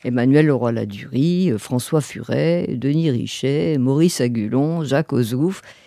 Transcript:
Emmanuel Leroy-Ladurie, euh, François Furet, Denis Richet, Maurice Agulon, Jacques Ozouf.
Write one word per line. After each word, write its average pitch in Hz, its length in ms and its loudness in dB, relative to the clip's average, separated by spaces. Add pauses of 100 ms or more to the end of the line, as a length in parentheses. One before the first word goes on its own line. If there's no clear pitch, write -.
Emmanuel 127 420 4
Leroy-Ladurie, 127 1040 0
euh, 107 60 0
François 127 440 -2
Furet, 160 760 -2
Denis 147 320 0
Richet, 139 680 -2
Maurice 139 440 2
Agulon, 123 640 0
Jacques 139 300 -2
Ozouf. 127 480 0 (260)